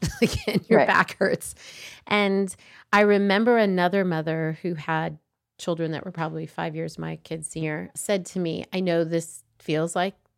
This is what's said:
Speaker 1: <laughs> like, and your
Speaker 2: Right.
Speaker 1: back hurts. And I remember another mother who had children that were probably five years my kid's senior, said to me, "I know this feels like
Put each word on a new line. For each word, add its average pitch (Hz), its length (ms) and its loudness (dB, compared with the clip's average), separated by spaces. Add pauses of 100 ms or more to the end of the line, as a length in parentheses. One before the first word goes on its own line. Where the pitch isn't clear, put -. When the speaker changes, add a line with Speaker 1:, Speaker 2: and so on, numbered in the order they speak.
(140)
Speaker 1:
<laughs> - 80 -4
like, - 260 0
and - 200 0
your 226 100 6
Speaker 2:
Right. 139 80 6
Speaker 1:
back - 320 2
hurts. - 360 -2 (520)
And 196 480 2 (380)
I 208 100 6
remember 208 560 6
another 190 460 4
mother 160 580 -2
who 175 120 -4
had 160 440 -4 (400)
children 165 320 -4
that 156 160 -6
were 185 60 -10
probably 160 340 -6
five 165 280 -8
years 160 240 -8
my 160 180 -8
kid's 160 320 -12
senior, 160 460 -6
said 196 320 -4
to - 120 -8
me, 175 340 -4
"I 190 80 -4
know 170 240 0
this 165 400 -6 (140)
feels 160 360 -2
like 190 200 -2 (240)